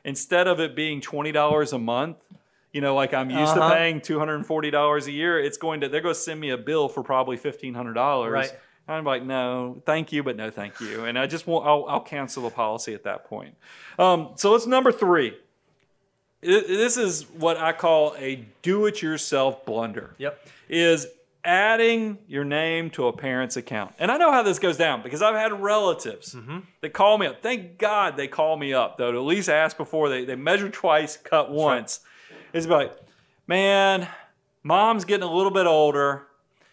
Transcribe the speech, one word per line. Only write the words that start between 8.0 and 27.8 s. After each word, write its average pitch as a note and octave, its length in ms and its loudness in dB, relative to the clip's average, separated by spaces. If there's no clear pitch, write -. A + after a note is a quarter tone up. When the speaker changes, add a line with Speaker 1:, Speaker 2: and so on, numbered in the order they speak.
Speaker 2:
Right. C3+ 200 -2
Speaker 1:
And D#3 80 -6
I'm D#3+ 80 -8
like, C3 180 -2
"No, B2+ 640 -6
thank D#3 240 -2
you, D3 140 -4
but B2+ 120 -4
no A2 140 -8
thank G#2 300 -12
you." A2+ 240 -10
And A#2 120 -6
I C3+ 120 0
just D#3+ 180 -8
won't, E3 180 -2
I'll, D3 220 4
I'll C#3+ 140 -2
cancel C3+ 420 -8
the A#2 80 -6
policy A2 440 -4
at G2+ 100 -14
that G2 220 -8
point. - 280 -14
Um, F3 340 4
so G3+ 220 4
it's A3+ 100 -2
number B3+ 240 4
three. E3+ 460 2
Th-, F#3+ 240 4
this A3 300 0
is F3+ 260 -2
what E3 180 2
I D#3+ 160 0
call D#3 460 2
a C3+ 240 -8
do-it-yourself D#3 1040 0
blunder. A2 540 -6
Speaker 2:
Yep. C#3+ 300 -10
Speaker 1:
Is E3 380 2
adding A3 800 2
your C#3+ 180 -6
name D#3+ 460 -2
to C3+ 160 -2
a A#2+ 60 2
parent's B2+ 440 -6
account. A2 420 -8
And F3+ 120 0
I C4 80 0
know D#4+ 140 6
how B3+ 100 4
this G3+ 160 0
goes F3 180 0
down C#3+ 260 0
because C#3+ 200 -6
I've A3 140 4
had G#3+ 260 -2
relatives F#3+ 720 -2
Speaker 2:
Mm-hmm. B2+ 240 -12
Speaker 1:
that - 100 -8
call G#3 260 6
me G3 80 0
up. - 160 -8
Thank G#3 360 -6
God G#3 380 0